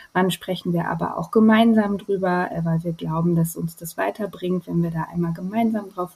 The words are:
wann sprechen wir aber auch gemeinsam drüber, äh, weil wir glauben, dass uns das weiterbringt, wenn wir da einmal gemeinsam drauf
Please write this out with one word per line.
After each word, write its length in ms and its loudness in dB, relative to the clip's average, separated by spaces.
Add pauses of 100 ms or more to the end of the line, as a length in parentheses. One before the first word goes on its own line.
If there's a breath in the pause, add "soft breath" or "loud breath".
(120)
wann 180 2
sprechen 440 -4
wir 140 0
aber 280 -4
auch 140 -6
gemeinsam 680 6
drüber, 560 -2
äh, 140 -4
weil 180 0
wir 80 -2
glauben, 420 0
dass 220 0
uns 200 -6
das 200 -16
weiterbringt, 680 -4
wenn 160 0
wir 80 0
da 200 -4
einmal 220 -2
gemeinsam 560 -2
drauf 280 -8